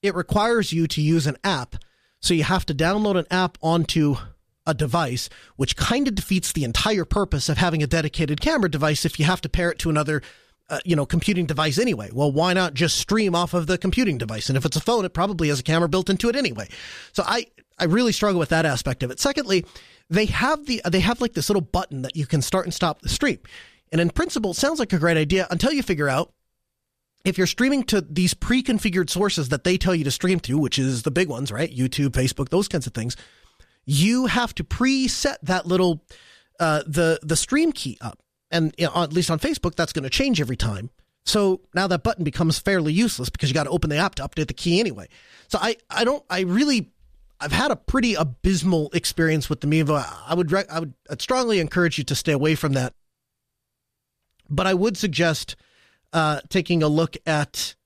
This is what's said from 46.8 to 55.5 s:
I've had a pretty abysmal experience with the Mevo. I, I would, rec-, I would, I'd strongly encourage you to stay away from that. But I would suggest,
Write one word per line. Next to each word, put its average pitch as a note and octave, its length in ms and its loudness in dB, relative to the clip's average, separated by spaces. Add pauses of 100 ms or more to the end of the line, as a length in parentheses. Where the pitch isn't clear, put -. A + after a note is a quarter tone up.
I've D3 120 -4
had A#3+ 200 2
a - 40 0
pretty A#3+ 380 0
abysmal D#3 800 0
experience D#3+ 560 0
with D3+ 100 -4
the C#3+ 60 -4
Mevo. D3+ 300 2
I, - 320 -6
I D#3+ 60 -2
would, E3+ 180 0
rec-, G3 180 0
I D#3+ 100 -4
would, D3 140 -10 (160)
I'd D#3 100 -8
strongly A#3+ 400 2
encourage E3+ 380 2
you C#3 60 -2
to C#3+ 100 -2
stay - 180 0
away D3 220 2
from C#3+ 200 0
that. B2+ 200 -2 (1500)
But E3 200 -2
I F#3+ 60 2
would F#3+ 220 2
suggest, E3 600 -2 (560)